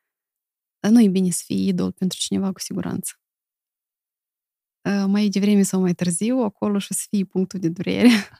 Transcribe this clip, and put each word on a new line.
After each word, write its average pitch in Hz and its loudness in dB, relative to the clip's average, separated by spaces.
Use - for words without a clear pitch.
Dar 208 0
nu 233 8
e 214 6
bine 185 2
să - -4
fii 190 -2
idol 185 -2
pentru 185 -4
cineva, 196 -4
cu 180 -14
siguranță. - -8
Uh, 196 0
mai 208 2
devreme 202 2
sau 190 0
mai 180 2
târziu, 190 -2
acolo 208 -2
și - -6
o - -6
să - -6
fie 196 0
punctul 185 -4
de 170 -2
durere. 185 2